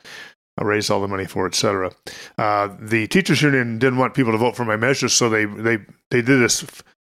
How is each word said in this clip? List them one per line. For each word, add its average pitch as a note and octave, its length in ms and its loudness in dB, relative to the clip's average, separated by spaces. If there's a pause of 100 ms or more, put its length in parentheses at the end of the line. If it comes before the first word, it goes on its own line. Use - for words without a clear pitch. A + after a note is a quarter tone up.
(600)
uh, - 60 -2
raised G#2 240 0
all G2+ 120 0
the G2+ 60 -4
money F#2+ 180 -4
for, F#2 200 -4
et F2+ 80 -6
cetera. F#2+ 380 -2 (460)
Uh, G#2 320 0 (100)
the A2 280 0
teachers E3+ 360 2
union B2 340 2
didn't B2+ 220 2
want B2+ 160 0
people B2 160 0
to A2 60 2
vote A#2 180 2
for B2 100 -4
my G#2+ 100 0
measures, B2+ 380 0
so A#2+ 160 2
they, G#2+ 160 2
they, G#2+ 320 -2 (320)
they B2 120 2
did C3 180 4
this A#2 240 2
f-, - 200 -20 (240)